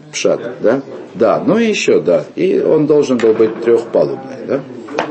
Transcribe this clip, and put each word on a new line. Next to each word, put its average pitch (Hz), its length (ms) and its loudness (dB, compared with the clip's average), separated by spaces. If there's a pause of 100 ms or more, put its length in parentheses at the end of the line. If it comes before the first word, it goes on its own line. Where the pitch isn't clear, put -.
(120)
пшат, 78 280 0 (200)
да? 120 220 2 (320)
Да, 92 300 2
ну 180 140 2
и 226 100 2
еще, 120 320 2
да. - 240 0 (100)
И 190 260 0
он 151 260 2
должен 135 320 2
был 110 160 4
быть 110 280 0
трехпалубный, 80 840 0
да? 135 140 -2 (500)